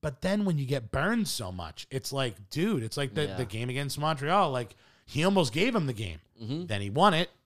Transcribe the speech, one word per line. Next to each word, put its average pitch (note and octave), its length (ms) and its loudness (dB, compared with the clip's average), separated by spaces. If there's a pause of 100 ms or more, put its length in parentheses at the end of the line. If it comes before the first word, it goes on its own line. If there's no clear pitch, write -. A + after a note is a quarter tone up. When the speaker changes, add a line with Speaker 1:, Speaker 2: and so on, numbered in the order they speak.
Speaker 1:
But D3+ 200 -6
then G3+ 240 2
when F3 120 2
you C#3 80 0
get B2 260 -2
burned G3+ 360 2
so F#2 240 -4
much, F2 400 -8
it's C3 220 -6
like, A#2+ 360 -4
dude, E3 340 0
it's A2 140 -6
like C#3 160 -2
the, D3 120 0
Speaker 2:
Yeah. F#2+ 100 -6
Speaker 1:
the B2 100 -2
game A2+ 240 -4
against C3+ 300 -4
Montreal. D#3 520 2
Like, B2 240 -4 (300)
he C#3+ 200 0
almost F3+ 280 4
gave A3 220 2
him F3 120 2
the B2+ 60 -2
game. F#2+ 260 -6 (220)
Speaker 2:
Mm-hmm. C#3+ 260 -6
Speaker 1:
Then G#2 140 -2
he G2+ 80 -4
won E3+ 240 6
it. E3 160 0 (160)